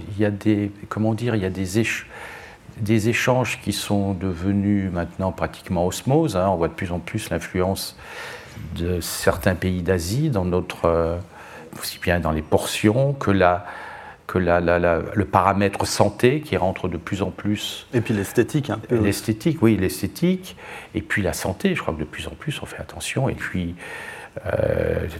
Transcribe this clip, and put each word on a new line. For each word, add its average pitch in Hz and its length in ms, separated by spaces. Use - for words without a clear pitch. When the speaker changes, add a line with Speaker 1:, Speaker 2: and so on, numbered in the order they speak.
Speaker 1:
il 101 100
y 107 60
a 104 60
des, 104 400
comment 110 240
dire, 113 220
il 104 60
y 95 40
a 92 40
des 92 300
éch-, - 280
des 110 300
échanges 123 520
qui 104 100
sont 101 420
devenus 95 800
maintenant 87 400
pratiquement 87 540
osmose, 131 500
hein. 92 140
On 95 60
voit 82 140
de - 40
plus 90 180
en 87 80
plus - 300
l'influence 92 640
de 85 260
certains - 540
pays 90 280
d'Asie 95 460
dans 98 160
notre, 90 400
euh, 85 320
aussi - 200
bien 87 200
dans 78 120
les 78 100
portions 120 720
que 139 160
la, 90 360
que - 140
la, 87 200
la, 87 200
la, 85 200
le 98 120
paramètre 98 600
santé 127 560
qui 120 160
rentre 92 300
de 85 100
plus 95 240
en 92 80
plus. - 640
Speaker 2:
Et 123 80
puis 117 120
l'esthétique, 113 560
un - 80
peu. - 180
Speaker 1:
L'esthétique, 110 680
oui, 113 140
l'esthétique. 165 800
Et - 60
puis - 200
la 87 120
santé, 147 420
je - 60
crois - 120
que 78 60
de 71 60
plus - 220
en - 40
plus - 300
on - 40
fait - 140
attention. - 500
Et - 60
puis, 87 400
euh, - 640